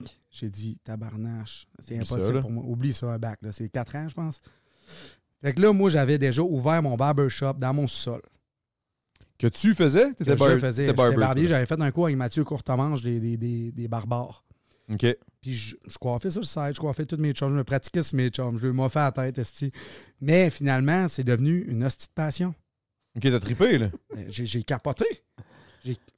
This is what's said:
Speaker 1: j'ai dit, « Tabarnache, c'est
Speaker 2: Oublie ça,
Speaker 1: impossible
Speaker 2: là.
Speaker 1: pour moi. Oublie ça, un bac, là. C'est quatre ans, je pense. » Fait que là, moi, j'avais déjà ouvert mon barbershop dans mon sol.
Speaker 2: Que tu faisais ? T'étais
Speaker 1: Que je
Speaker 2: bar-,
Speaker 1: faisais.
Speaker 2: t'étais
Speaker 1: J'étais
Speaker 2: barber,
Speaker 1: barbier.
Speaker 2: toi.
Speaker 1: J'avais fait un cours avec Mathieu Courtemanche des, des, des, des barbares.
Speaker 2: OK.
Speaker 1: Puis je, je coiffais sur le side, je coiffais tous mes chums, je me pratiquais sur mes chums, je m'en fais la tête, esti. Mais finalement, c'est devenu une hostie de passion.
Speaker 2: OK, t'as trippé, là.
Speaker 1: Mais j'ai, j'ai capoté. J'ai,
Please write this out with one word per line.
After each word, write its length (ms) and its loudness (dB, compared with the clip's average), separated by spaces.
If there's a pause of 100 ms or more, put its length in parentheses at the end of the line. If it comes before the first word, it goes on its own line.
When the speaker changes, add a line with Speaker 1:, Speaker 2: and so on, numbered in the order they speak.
(300)
Speaker 1:
j'ai 200 -10
dit, « 340 -10
Tabarnache, 800 -10 (120)
c'est 160 -12
Speaker 2:
Oublie 120 -4
ça, 80 -4
Speaker 1:
impossible 220 0
Speaker 2:
là. 60 0
Speaker 1:
pour 80 -6
moi. 140 -6
Oublie 280 -2
ça, 200 -6
un 60 -4
bac, 240 -8
là. 100 -10
C'est 160 -10
quatre 280 -8
ans, 120 -8
je 60 -14
pense. » 260 -8 (1000)
Fait 120 0
que 80 2
là, 100 8
moi, 180 4
j'avais 280 4
déjà 240 2
ouvert 400 2
mon 140 0
barbershop 580 0
dans 200 -2
mon 120 2
sol. 340 -4 (1160)
Speaker 2:
Que 100 2
tu 260 4
faisais ? 400 4
T'étais 100 -6
Speaker 1:
Que 80 2
je 40 6
Speaker 2:
bar-, 120 6 (100)
Speaker 1:
faisais. 100 2
Speaker 2:
t'étais 180 0
Speaker 1:
J'étais 80 4
Speaker 2:
barber, 220 6
Speaker 1:
barbier. 280 4
Speaker 2:
toi. 60 2
Speaker 1:
J'avais 160 2
fait 140 -2
un 100 2
cours 160 0
avec 100 0
Mathieu 280 -2
Courtemanche 580 -2
des, 180 -2
des, 160 -2
des, 360 -4
des 160 -8
barbares. 560 -6 (460)
Speaker 2:
OK. 160 2 (360)
Speaker 1:
Puis 120 -8
je, 220 -10 (100)
je 120 -16
coiffais 320 -4
sur 100 -4
le 60 -6
side, 280 -4
je 60 -10
coiffais 240 -2
tous 140 -6
mes 140 0
chums, 180 -2
je 60 0
me 80 0
pratiquais 380 -2
sur 140 -2
mes 140 2
chums, 280 -4
je 100 0
m'en 200 2
fais 120 0
la 120 2
tête, 260 -4
esti. 340 -6 (480)
Mais 280 6
finalement, 600 2
c'est 160 -4
devenu 440 2
une 160 -2
hostie 220 -4
de 60 -20
passion. 420 -2 (640)
Speaker 2:
OK, 60 -4
t'as 180 4
trippé, 380 4
là. 120 2 (240)
Speaker 1:
Mais 140 -10
j'ai, 180 -8
j'ai 160 -4
capoté. 420 -4 (800)
J'ai, 120 -6 (220)